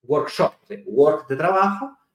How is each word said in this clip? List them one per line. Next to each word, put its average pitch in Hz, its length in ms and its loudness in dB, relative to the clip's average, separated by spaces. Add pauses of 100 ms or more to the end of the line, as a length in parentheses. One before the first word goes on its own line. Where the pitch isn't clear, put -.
workshop, 147 520 -2 (140)
¿sí? 101 180 -14
Work 143 420 2
de 135 80 -4
trabajo 196 600 -2 (180)